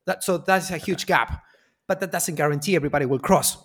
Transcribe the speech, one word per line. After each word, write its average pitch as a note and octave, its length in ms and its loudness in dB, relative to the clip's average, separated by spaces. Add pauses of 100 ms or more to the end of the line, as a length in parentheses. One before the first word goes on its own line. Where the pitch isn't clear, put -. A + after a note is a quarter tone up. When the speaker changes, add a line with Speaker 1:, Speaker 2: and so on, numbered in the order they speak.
Speaker 1:
That, - 180 -4
so F3+ 140 0
that's F#3 320 0
a F3 80 -4
huge - 260 -4
Speaker 2:
Okay. F3+ 100 2
Speaker 1:
gap, A#2+ 300 0 (420)
but F#3+ 140 -2
that F#3+ 100 -4
doesn't F3 240 -4
guarantee D3 400 0
everybody C#3+ 320 0
will B2+ 140 -2
cross. - 440 2